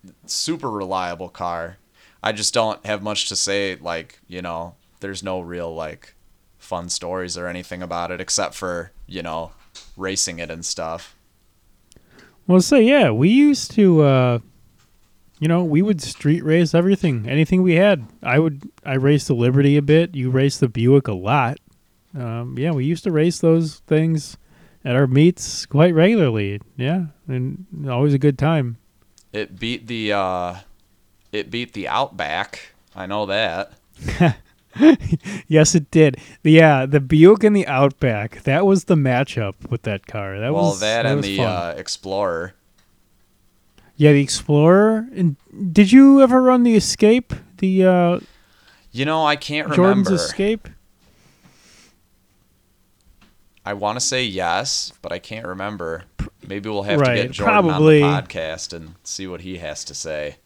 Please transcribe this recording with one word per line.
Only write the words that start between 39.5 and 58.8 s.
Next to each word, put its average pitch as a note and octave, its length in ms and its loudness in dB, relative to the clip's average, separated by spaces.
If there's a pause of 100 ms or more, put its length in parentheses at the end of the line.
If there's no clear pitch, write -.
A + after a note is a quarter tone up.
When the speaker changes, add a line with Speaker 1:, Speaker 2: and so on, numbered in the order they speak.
Speaker 1:
with A#2+ 120 -6
that G2+ 220 -8
car. G2 340 -10
That B2 140 -4
Speaker 2:
Well, G3 120 0
Speaker 1:
was, F#2 160 -2
Speaker 2:
that A2 200 0
Speaker 1:
that A2+ 60 -2
Speaker 2:
and - 100 0
Speaker 1:
was G2+ 80 -4
Speaker 2:
the, G2 120 -4
Speaker 1:
fun. F#2 100 0
Speaker 2:
uh, E2+ 300 -4
Explorer. F#2+ 760 -6 (1400)
Speaker 1:
Yeah, D3 160 6
the C#3+ 100 4
Explorer. F#3+ 960 2
And F3 200 0 (380)
did G3 180 6
you C#4 300 10
ever B3+ 220 6
run B3+ 180 4
the A#3+ 140 4
Escape? A3 580 2 (240)
The, F#3+ 280 2
uh, F3+ 340 4 (720)
Speaker 2:
You B2+ 140 -4
know, D#3 200 0
I D3 100 2
can't D3 380 -6
Speaker 1:
Jordan's F#3+ 360 2
Speaker 2:
remember. F3 140 0
Speaker 1:
Escape? G#3+ 440 -4 (3000)
Speaker 2:
I G#2 80 -8
wanna G#2 260 -6
say B2+ 240 -4
yes, F#2 800 -4
but - 100 -10
I F2+ 80 -8
can't A2 280 -14
remember. F2+ 560 -10 (440)
Maybe G#2 220 -10
we'll G2+ 140 -6
have G#2 160 -2
to C#3 60 2
Speaker 1:
Right, A#2+ 180 0
Speaker 2:
get - 80 -8
Jordan - 200 -2 (140)
Speaker 1:
probably. D#3 380 4
Speaker 2:
on D3 100 2
the C3+ 80 -2
podcast D#2+ 520 -10
and E2 300 -16